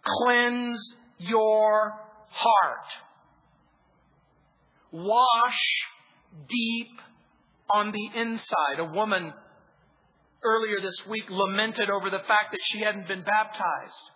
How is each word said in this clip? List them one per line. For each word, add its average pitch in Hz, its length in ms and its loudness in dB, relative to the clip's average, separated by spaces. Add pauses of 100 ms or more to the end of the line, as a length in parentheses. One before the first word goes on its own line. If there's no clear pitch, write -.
Cleanse 240 920 0 (220)
your 214 800 2 (300)
heart. 190 560 2 (2000)
Wash 233 720 4 (880)
deep 233 540 -4 (680)
on 208 220 2
the 214 300 -6
inside. 175 580 -2
A 165 60 -2
woman 180 480 -2 (1080)
earlier 220 360 2
this 185 300 -8
week 220 180 -4
lamented 202 640 0
over 196 220 -2
the 190 160 -4
fact 208 240 4
that 202 140 -6
she 214 140 -4
hadn't 202 280 -2
been 190 160 -6
baptized. 196 800 -2 (120)